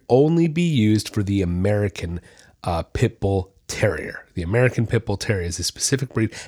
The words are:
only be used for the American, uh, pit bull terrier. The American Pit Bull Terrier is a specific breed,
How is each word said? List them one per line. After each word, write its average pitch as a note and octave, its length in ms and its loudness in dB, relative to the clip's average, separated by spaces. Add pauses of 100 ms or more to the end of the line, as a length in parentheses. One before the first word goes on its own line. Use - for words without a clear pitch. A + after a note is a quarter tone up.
only D#3+ 400 4
be D#3+ 140 0
used G#2+ 440 2
for G#2+ 160 -2
the G2 180 0
American, F2+ 800 -2 (460)
uh, E2 180 -2
pit - 380 -2
bull G2 320 -2 (120)
terrier. - 720 -4
The F2+ 80 -4
American A#2+ 420 2
Pit A2+ 200 0
Bull G2+ 120 -4
Terrier F#2 300 -2
is F2 100 -4
a F2 60 -6
specific - 500 -4
breed, A2 180 0 (160)